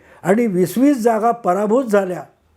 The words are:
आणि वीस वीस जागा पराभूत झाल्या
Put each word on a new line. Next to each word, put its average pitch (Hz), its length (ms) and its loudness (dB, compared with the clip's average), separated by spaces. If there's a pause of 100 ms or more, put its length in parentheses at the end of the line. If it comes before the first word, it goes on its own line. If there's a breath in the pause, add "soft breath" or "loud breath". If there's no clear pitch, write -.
(240 loud breath)
आणि 208 240 0
वीस 175 300 -2
वीस 277 200 2
जागा 226 360 0
पराभूत 214 520 -2
झाल्या 190 380 -2 (340)